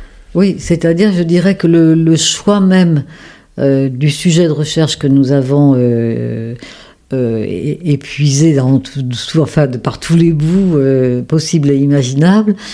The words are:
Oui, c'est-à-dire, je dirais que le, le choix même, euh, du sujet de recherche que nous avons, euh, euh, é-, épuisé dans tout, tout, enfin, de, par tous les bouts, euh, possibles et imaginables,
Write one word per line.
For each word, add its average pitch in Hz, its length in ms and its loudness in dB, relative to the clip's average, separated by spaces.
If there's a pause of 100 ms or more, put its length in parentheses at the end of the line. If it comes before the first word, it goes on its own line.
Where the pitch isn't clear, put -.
(340)
Oui, 190 240 0
c'est-à-dire, 170 580 0
je 175 60 0
dirais 175 340 0
que 185 100 -2
le, 165 280 4
le 165 220 2
choix 202 440 0
même, 180 440 2 (540)
euh, 135 300 0
du 131 220 -2
sujet 170 340 0
de 156 80 0
recherche 151 460 -2
que 151 80 -4
nous 139 260 2
avons, 139 420 2
euh, 117 800 -2 (600)
euh, 113 280 -2
é-, 143 480 -6
épuisé 143 640 0
dans 135 260 2
tout, - 240 -8
tout, 123 380 -4
enfin, 147 260 0
de, 123 120 -8
par 123 200 -8
tous - 160 -2
les 165 180 4
bouts, 165 440 0
euh, 131 460 0
possibles 151 480 0
et 139 80 2
imaginables, 143 760 2 (180)